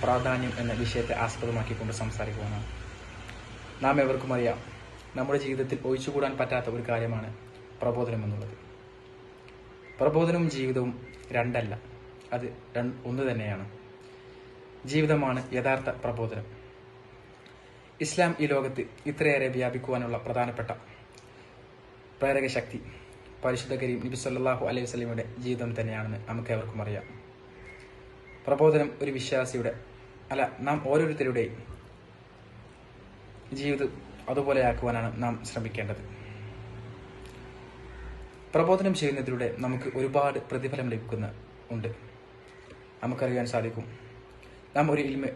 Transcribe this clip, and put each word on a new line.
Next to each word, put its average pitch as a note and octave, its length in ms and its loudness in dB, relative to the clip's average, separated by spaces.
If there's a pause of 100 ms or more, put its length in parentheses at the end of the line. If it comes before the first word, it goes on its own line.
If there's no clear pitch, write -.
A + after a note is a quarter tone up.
പ്രാധാന്യവും B2+ 560 4
എന്ന A#2+ 140 0
വിഷയത്തെ A#2 420 0
ആസ്പദമാക്കിക്കൊണ്ട് A2+ 760 0
സംസാരിക്കുവാനാണ്. G#2+ 920 -4 (960)
നാം C#3 180 6
ഏവർക്കും C3 340 4
അറിയാം, A#2 240 4 (580)
നമ്മുടെ C3+ 220 2
ജീവിതത്തിൽ C3 460 0
ഒഴിച്ചുകൂടാൻ C3+ 560 2
പറ്റാത്ത B2+ 260 2
ഒരു A#2+ 220 -2
കാര്യമാണ് A#2 460 0 (480)
പ്രബോധനം A#2 420 2
എന്നുള്ളത്. G#2 280 -4 (1500)
പ്രബോധനവും E3 500 6
ജീവിതവും B2+ 560 0 (260)
രണ്ടല്ല, A#2+ 460 2 (540)
അത് A#2+ 220 -2 (220)
രൺ-, B2 160 2 (140)
ഒന്ന് B2+ 240 0
തന്നെയാണ്. G#2 400 -2 (1160)
ജീവിതമാണ് C#3+ 680 4
യഥാർത്ഥ C3 340 4
പ്രബോധനം. A2+ 560 -2 (1600)
ഇസ്ലാം E3 400 4
ഈ D3+ 60 6
ലോകത്ത് C3+ 380 2 (220)
ഇത്രയേറെ C#3+ 420 4
വ്യാപിക്കുവാനുള്ള B2 680 0
പ്രധാനപ്പെട്ട A#2+ 520 0 (1500)
പ്രേരക C3+ 260 4
ശക്തി - 360 -2 (600)
പരിശുദ്ധ B2+ 300 0
കരീം B2 320 0
നബി A#2+ 100 -4
സല്ലല്ലാഹു B2+ 500 2
അലൈഹി B2 200 0
വസല്ലമയുടെ A#2 380 -2 (140)
ജീവിതം A#2+ 420 -2
തന്നെയാണെന്ന് A2 380 -2 (100)
നമുക്കേവർക്കും A2 540 -2
അറിയാം. G#2 200 -4 (1400)
പ്രബോധനം D3 440 8 (120)
ഒരു C#3+ 80 0
വിശ്വാസിയുടെ, B2+ 600 0 (580)
അല്ല, C3+ 200 2 (100)
നാം D3 280 2
ഓരോരുത്തരുടെയും C#3+ 880 2 (1800)
ജീവിതം C#3 360 2 (400)
അതുപോലെയാക്കുവാനാണ് A#2+ 920 4
നാം A#2 220 0
ശ്രമിക്കേണ്ടത്. G#2+ 520 -4 (2500)
പ്രബോധനം F#3 400 8
ചെയ്യുന്നതിലൂടെ B2+ 640 2
നമുക്ക് B2+ 400 0
ഒരുപാട് C3+ 400 4
പ്രതിഫലം C3 500 -2
ലഭിക്കുന്ന A2 440 -2 (380)
ഉണ്ട്. A2+ 180 -2 (1120)
നമുക്കറിയാൻ B2 440 2
സാധിക്കും, A2+ 380 0 (920)
നാം D3+ 140 6
ഒരു D3 120 6
ഇൽമ് C3+ 220 0 (120)